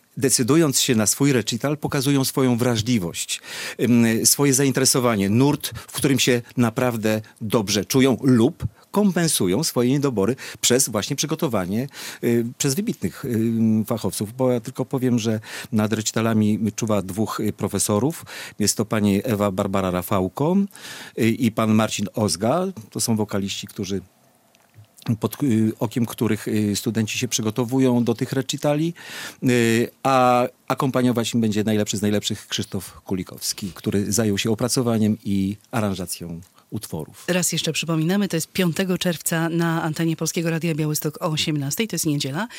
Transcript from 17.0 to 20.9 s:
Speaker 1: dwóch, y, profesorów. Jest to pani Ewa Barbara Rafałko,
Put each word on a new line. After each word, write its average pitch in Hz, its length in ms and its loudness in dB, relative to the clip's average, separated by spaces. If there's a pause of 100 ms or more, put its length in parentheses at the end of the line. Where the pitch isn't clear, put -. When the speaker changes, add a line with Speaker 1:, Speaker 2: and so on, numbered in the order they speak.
Speaker 1:
dwóch, 95 380 -4
y, 107 120 -2
profesorów. 110 720 -2 (340)
Jest 104 180 0
to 110 80 0
pani 104 400 2
Ewa 101 260 0
Barbara 95 400 0
Rafałko, 95 680 0 (600)